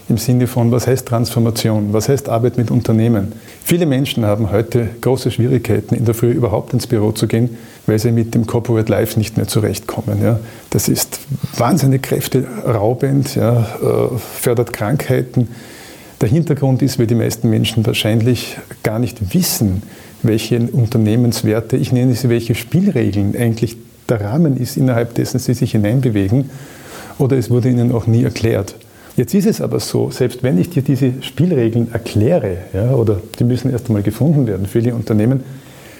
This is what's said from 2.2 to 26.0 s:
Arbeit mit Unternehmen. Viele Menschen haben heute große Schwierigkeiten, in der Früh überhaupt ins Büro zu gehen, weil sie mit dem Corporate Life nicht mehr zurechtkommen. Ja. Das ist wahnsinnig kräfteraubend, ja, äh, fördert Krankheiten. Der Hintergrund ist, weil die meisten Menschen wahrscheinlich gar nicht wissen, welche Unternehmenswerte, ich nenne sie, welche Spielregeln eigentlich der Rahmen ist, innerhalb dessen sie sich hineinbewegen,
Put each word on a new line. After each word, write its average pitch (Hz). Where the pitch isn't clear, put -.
Arbeit 120
mit 120
Unternehmen. 110
Viele 175
Menschen 131
haben 104
heute 113
große 131
Schwierigkeiten, 113
in -
der 113
Früh 120
überhaupt 117
ins 120
Büro 110
zu 113
gehen, 117
weil 107
sie 117
mit 113
dem 117
Corporate 113
Life 107
nicht 107
mehr 107
zurechtkommen. 104
Ja. 107
Das -
ist -
wahnsinnig 131
kräfteraubend, 127
ja, 117
äh, 120
fördert 120
Krankheiten. 127
Der -
Hintergrund 135
ist, 135
weil 117
die 113
meisten 117
Menschen 110
wahrscheinlich 117
gar 110
nicht 110
wissen, 104
welche 113
Unternehmenswerte, 113
ich 131
nenne 127
sie, -
welche 117
Spielregeln 110
eigentlich 113
der 117
Rahmen 135
ist, 123
innerhalb 120
dessen 127
sie 123
sich 117
hineinbewegen, 110